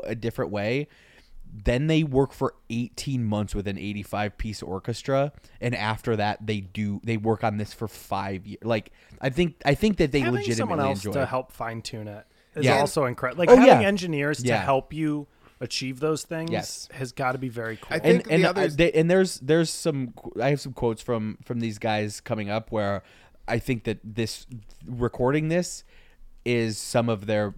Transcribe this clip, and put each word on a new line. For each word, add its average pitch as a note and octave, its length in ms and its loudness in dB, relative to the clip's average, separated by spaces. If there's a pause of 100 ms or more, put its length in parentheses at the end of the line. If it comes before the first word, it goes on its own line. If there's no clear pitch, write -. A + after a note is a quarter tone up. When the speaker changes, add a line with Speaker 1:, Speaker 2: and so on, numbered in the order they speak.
Speaker 1:
a G#2+ 80 -4
different A2+ 360 -4
way. G#2+ 380 -4 (640)
Then A#2+ 360 0
they D#3+ 140 4
work C3+ 300 2
for - 220 -4 (160)
eighteen A#2+ 540 -4
months G#2 300 -2
with G2+ 120 -4
an G2 100 -4
eighty-five G#2 600 -6
piece G#2+ 240 -6
orchestra, C3+ 720 -2 (280)
and B2 140 -2
after A2 420 -2
that, G#2 300 -2
they G#2+ 140 -2
do, G2+ 440 -4
they A2+ 140 -2
work G#2+ 260 0
on G#2+ 140 0
this G#2 160 -8
for A2+ 140 -8
five G2 580 -8
years. G2+ 160 -14
Like, A2 280 -2 (300)
I C3 100 -2
think, D#3 360 0
I C#3+ 80 6
think G#3 240 2
that D3 140 2
they D3 80 2
Speaker 2:
Having B2 140 2
Speaker 1:
legitimately A#2 220 0
Speaker 2:
someone A2 240 -2
else C3+ 240 -2
Speaker 1:
enjoy G#2 140 -4
Speaker 2:
to C3+ 40 0
Speaker 1:
it. B2+ 60 -2
Speaker 2:
help C3 240 -6
fine-tune A2+ 560 -10
it G#2 160 -14 (300)
is D3+ 120 -2
Speaker 1:
Yeah. A#2 120 6
Speaker 2:
also C#3+ 280 2
incredible. B2+ 340 -4
Like, F3 100 4
Speaker 1:
Oh, B3 60 12
Speaker 2:
having B3+ 240 10
Speaker 1:
yeah. A2 80 4
Speaker 2:
engineers D#3 560 -2
Speaker 1:
Yeah. A#2+ 140 2
Speaker 2:
to - 40 0
help C3+ 300 0
you D3+ 340 -4 (340)
achieve C3 400 -6
those D#3 240 -2
things E3 260 -8
Speaker 1:
Yes. - 420 -6
Speaker 2:
has C3 200 -8
gotta C3 260 -4
be B2+ 100 -6
very A2+ 300 -8
cool. - 180 -18
Speaker 3:
I - 20 -2
think E3+ 260 4
Speaker 1:
And, - 80 -2
and E3 120 6
Speaker 3:
the - 20 4
Speaker 1:
I, - 40 4
Speaker 3:
others F3+ 260 0
Speaker 1:
they, E3 160 4
and D#3+ 180 4
there's, F#3 300 4
there's D#3+ 300 2
some C#3 420 -4
qu-, - 280 -10
I B2+ 100 2
have C#3+ 100 0
some C3+ 140 -10
quotes A2+ 260 -2
from, A2 440 -4
from A#2+ 160 -6
these A2 180 -4
guys G#2+ 420 -2
coming G#2+ 300 -4
up A2 200 -4
where G2+ 320 -2 (460)
I A#2+ 100 0
think A#2 260 -4
that G#2+ 200 -4
this, A2 420 -6 (400)
recording B2 640 0
this E3+ 340 -2 (640)
is A2+ 340 0
some A#2+ 300 0
of G#2 180 -2
their G#2 320 0